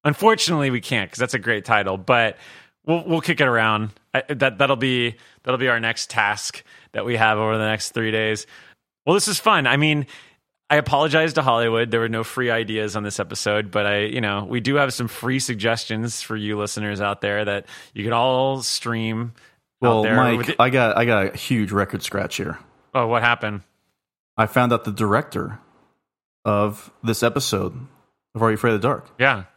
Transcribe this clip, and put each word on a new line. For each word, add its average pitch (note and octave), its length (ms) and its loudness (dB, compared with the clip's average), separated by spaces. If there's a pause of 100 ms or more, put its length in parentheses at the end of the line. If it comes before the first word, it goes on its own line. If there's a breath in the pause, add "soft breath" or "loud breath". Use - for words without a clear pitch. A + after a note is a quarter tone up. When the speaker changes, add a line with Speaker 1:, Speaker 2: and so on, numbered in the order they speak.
Speaker 1:
Unfortunately, D#3+ 640 2
we B2 120 -2
can't, G2+ 300 -2
'cause - 80 -16
that's B2 140 -2
a B2 60 -2
great G#2+ 260 -2
title, G2 320 0
but A2+ 400 0 (480 loud breath)
we'll, E3 200 0
we'll E3 160 0
kick E3+ 200 -2
it C#3 60 4
around. A2 420 2 (240)
I, C3 160 0
that, C3 300 0
that'll C#3 180 4
be, B2 380 -2 (280 soft breath)
that'll B2+ 140 -2
be C3 120 0
our A#2 100 2
next A2+ 300 -4
task G#2 540 -2 (300 loud breath)
that G#2+ 120 -4
we A#2+ 120 -2
have A2 200 4
over A2 200 0
the A2 80 0
next A2 260 -4
three A2 200 -2
days. A2 360 -2 (580 loud breath)
Well, D#3+ 100 4
this G3+ 120 0
is G3 120 -4
fun. F3 280 2
I B2 100 4
mean, D3 300 2 (640 loud breath)
I D3 80 6
apologize D3+ 560 2
to D#3 80 2
Hollywood. A#2 500 2
There A#2 80 0
were A2+ 100 0
no A2+ 140 -2
free B2 260 -4
ideas G#2+ 460 -2
on G#2 80 -4
this G#2 160 -6
episode, G#2 520 -2
but G#2 140 0
I, G2+ 200 0
you A#2+ 160 -4
know, G2+ 280 -4
we B2 120 -4
do C3+ 140 0
have C#3 180 0
some B2 160 -4
free C3 300 -4
suggestions A2+ 840 -4
for A2 160 -8
you G#2 200 -4
listeners G#2 440 -4
out G2+ 200 -2
there G#2 240 -2
that G2+ 200 -4 (280 loud breath)
you G#2+ 120 -8
can A#2 80 0
all C3 500 0
stream A2+ 720 -4
out - 540 -4
Speaker 2:
Well, A2 140 4
Speaker 1:
there A2 120 2
Speaker 2:
Mike, A#2+ 220 4
Speaker 1:
with A#2+ 120 -2
it. D#3 80 -4
Speaker 2:
I B2 120 6
got, B2 280 4
I A#2+ 80 4
got G#2 300 2
a - 20 -10
huge G#2+ 360 0
record G2 280 -2
scratch - 360 -6
here. D#2+ 200 -6 (380)
Speaker 1:
Oh, A#2+ 120 2
what A2+ 160 2
happened? G#2+ 380 0 (760)
Speaker 2:
I A2 100 4
found B2 260 2
out A2+ 120 0
the G#2+ 60 -4
director G#2+ 680 -2 (840)
of G#2 480 0 (120)
this A2+ 200 0
episode A#2 500 0 (600)
of A2 80 -2
Are A2+ 80 6
You G#2+ 60 2
Afraid A2+ 180 2
of G2+ 80 0
the A2+ 60 0
Dark? - 220 -4 (100)
Speaker 1:
Yeah. B2 240 2 (140)